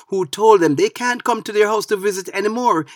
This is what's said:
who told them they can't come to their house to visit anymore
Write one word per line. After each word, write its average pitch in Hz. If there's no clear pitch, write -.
who 190
told 214
them 156
they 190
can't 247
come 226
to 214
their 208
house 214
to 214
visit 190
anymore 208